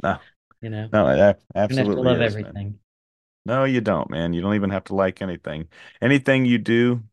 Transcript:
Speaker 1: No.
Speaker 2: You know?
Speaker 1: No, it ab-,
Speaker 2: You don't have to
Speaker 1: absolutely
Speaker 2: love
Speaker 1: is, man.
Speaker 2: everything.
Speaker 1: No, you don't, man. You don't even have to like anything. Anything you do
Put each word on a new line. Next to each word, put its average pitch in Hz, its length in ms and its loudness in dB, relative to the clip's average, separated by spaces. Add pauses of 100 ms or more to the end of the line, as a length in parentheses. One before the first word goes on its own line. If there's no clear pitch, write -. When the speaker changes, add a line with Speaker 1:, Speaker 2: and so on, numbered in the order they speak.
Speaker 1:
No. 95 160 -2 (420)
Speaker 2:
You 113 100 -12
know? 107 220 -10
Speaker 1:
No, 104 160 4
it 67 100 4
ab-, 98 220 6 (280)
Speaker 2:
You 131 80 -4
don't - 100 2
have 104 60 0
to 110 80 -2
Speaker 1:
absolutely - 20 -2
Speaker 2:
love 123 180 2
Speaker 1:
is, 110 200 -2
man. - 140 -14
Speaker 2:
everything. 101 240 -10 (680)
Speaker 1:
No, 131 180 0
you 131 160 0
don't, 95 300 -2
man. 85 240 -4
You 85 80 -2
don't 101 140 0
even 101 140 -2
have 95 140 -4
to 98 100 -10
like 95 280 -2
anything. 82 460 -10 (340)
Anything 131 420 2
you 120 140 2
do 117 440 0 (100)